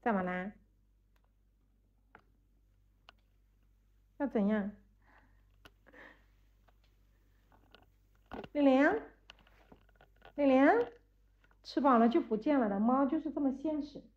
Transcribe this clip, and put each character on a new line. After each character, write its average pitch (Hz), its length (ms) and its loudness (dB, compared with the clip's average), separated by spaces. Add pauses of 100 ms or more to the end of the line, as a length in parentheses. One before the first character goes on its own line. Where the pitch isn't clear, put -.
怎 233 100 -2
么 190 100 -2
啦？ 180 300 -8 (3750)
要 285 80 -4
怎 208 200 -2
样？ 208 240 -2 (3750)
玲 294 120 0
玲， 277 360 4 (1400)
玲 285 120 0
玲， 269 200 4 (920)
吃 - 180 -6
饱 254 180 4
了 233 100 4
就 302 120 2
不 220 160 -6
见 285 220 0
了 233 100 0
的， 202 120 -4
猫 254 240 2
就 311 160 -2
是 311 100 -8
这 311 100 -8
么 269 120 0
现 302 300 -6
实。 - 200 -14 (140)